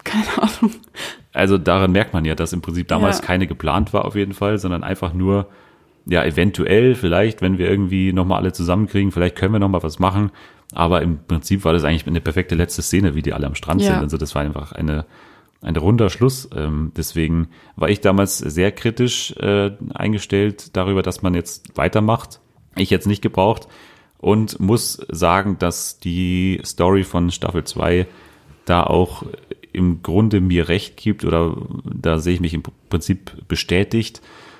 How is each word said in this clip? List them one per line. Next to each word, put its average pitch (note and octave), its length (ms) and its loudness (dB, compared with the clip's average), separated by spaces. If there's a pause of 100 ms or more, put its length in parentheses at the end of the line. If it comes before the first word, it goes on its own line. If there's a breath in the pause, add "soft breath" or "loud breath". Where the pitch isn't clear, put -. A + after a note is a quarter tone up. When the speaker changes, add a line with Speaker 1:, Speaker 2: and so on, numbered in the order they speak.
Speaker 1:
Keine G#3+ 220 -2 (160)
Ahnung. A3 300 0 (600 loud breath)
Speaker 2:
Also G2 240 4
daran F#2 340 4
merkt G2+ 220 2
man E2 120 0
ja, D#2 100 -2
dass E2 180 -4
im F2 80 -4
Prinzip F2 260 -6
damals G2 320 2
Speaker 1:
Ja. - 60 -12
Speaker 2:
keine F#2 220 0
geplant D#2+ 460 -2
war G#2 120 0
auf G2 100 -6
jeden G2 180 -2
Fall, G2+ 240 0
sondern F2+ 260 -4
einfach F#2 300 -4
nur, F#2+ 360 2 (560 soft breath)
ja, E2+ 180 2
eventuell G2+ 720 2
vielleicht, G2 460 0
wenn F#2+ 160 2
wir F2 120 0
irgendwie F#2+ 440 2
nochmal F#2 260 0
alle F2+ 140 -2
zusammenkriegen, G2 580 0
vielleicht F2 240 0
können G2 180 0
wir A2 60 2
nochmal G2 240 0
was - 160 -6
machen. G2 320 2 (420 loud breath)
Aber E2+ 280 2
im E2 260 0
Prinzip F2 380 0
war E2 80 4
das E2+ 100 2
eigentlich D#2+ 240 0
eine E2 140 -2
perfekte F2 340 -2
letzte F2 260 -2
Szene, F2 340 2
wie D2+ 60 -2
die C#2+ 120 -2
alle D2 140 -4
am D2 80 -6
Strand - 260 -2
Speaker 1:
Ja. G3+ 100 4
Speaker 2:
sind. F#3 100 2
Also D2+ 160 -2
das - 180 -6
war D2 60 -2
einfach D2 300 -6
eine, D#2 340 -4 (560 soft breath)
ein D#2+ 140 -4
runder G2 340 4
Schluss. C3 460 0
Ähm, D2+ 420 -2
deswegen E2 500 0 (280 soft breath)
war D#2+ 140 0
ich G2+ 120 0
damals G2 380 2
sehr F2 320 0
kritisch, A#2+ 680 -2
äh, G2+ 340 0 (220)
eingestellt G2+ 840 -2
darüber, F#2+ 280 2
dass F2+ 180 -4
man F#2 140 2
jetzt - 420 -8
weitermacht. G#2+ 600 0 (360)
Ich G2 140 0
jetzt F#2+ 180 2
nicht G2+ 140 2
gebraucht - 460 0 (500 soft breath)
und G#2+ 420 0
muss A2 340 2 (160)
sagen, F2+ 500 2
dass - 400 -4
die F2+ 640 0
Story F#2+ 380 2
von F2 280 0
Staffel E2+ 340 -4
zwei F2+ 420 0 (580 loud breath)
da F2 180 2
auch - 400 0 (500)
im F2+ 280 0
Grunde G#2 400 2
mir F2 280 2
recht - 280 -2
gibt - 280 -2
oder E2 300 2 (300)
da - 320 -2
sehe E2 160 0
ich F2 60 0
mich E2+ 140 -2
im D#2 100 -4 (260)
Prinzip - 420 -2 (160)
bestätigt, G2+ 760 -2 (380 loud breath)